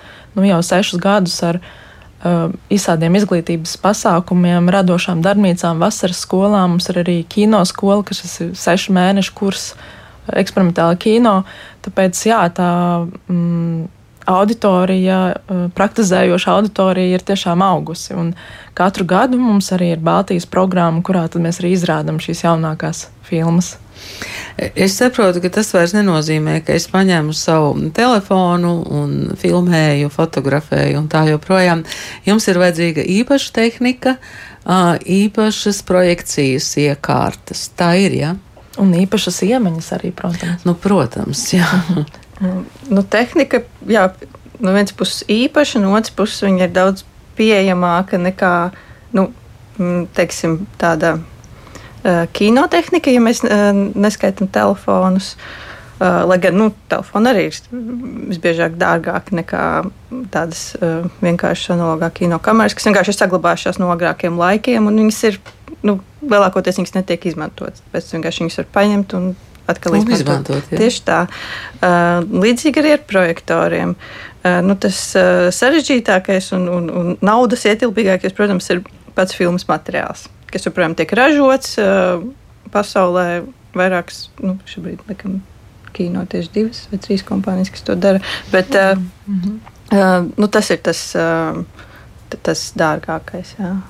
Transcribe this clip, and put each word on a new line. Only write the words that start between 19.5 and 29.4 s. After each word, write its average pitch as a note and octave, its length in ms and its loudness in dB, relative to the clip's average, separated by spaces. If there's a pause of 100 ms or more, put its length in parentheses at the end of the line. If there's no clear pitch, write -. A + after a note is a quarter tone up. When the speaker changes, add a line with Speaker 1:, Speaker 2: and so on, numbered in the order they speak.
Speaker 1:
arī F3+ 200 0
ir E3 60 -2
Baltijas F3 480 0
programma, F3 560 0
kurā F3+ 280 0
tad E3+ 120 -4
mēs E3+ 200 -2
arī F3+ 120 0
izrādam D#3+ 460 -2
šīs E3 260 -8
jaunākās D#3+ 600 -2 (160)
filmas. E3+ 520 0 (1000)
Speaker 2:
Es F#3+ 200 2
saprotu, G#3 460 2
ka F3+ 80 0
tas G#3+ 240 -2
vairs F3 200 4
nenozīmē, D#3 720 0
ka - 80 0
es E3+ 140 -2
paņēmu F3 460 2
savu D#3 400 2 (180)
telefonu F#3 800 2 (180)
un C#3+ 460 -2
filmēju, D#3+ 720 2